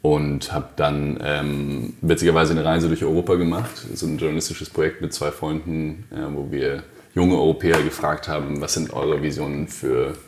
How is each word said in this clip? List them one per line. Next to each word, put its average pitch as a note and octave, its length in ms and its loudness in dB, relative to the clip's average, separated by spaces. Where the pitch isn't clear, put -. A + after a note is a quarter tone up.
Und D2 500 2
habe D2 240 -4
dann, D2 480 0
ähm, C#2+ 760 -2
witzigerweise E2 500 4
eine D#2+ 140 2
Reise E2 220 4
durch D#2+ 140 0
Europa F2 340 2
gemacht, F2 340 0
so E2 120 -4
ein D2+ 120 -2
journalistisches D#2+ 500 -4
Projekt D#2 320 0
mit D#2+ 140 -6
zwei D2 160 -2
Freunden, D#2 800 -4
äh, - 60 -12
wo C#2+ 160 -6
wir C#2 320 -2
junge F2+ 220 6
Europäer D#2+ 460 4
gefragt D2+ 460 -2
haben, D2 320 -4
„Was D#2 140 -4
sind D#2+ 180 -4
eure C#2+ 300 0
Visionen D2 460 -4
für C2+ 460 -2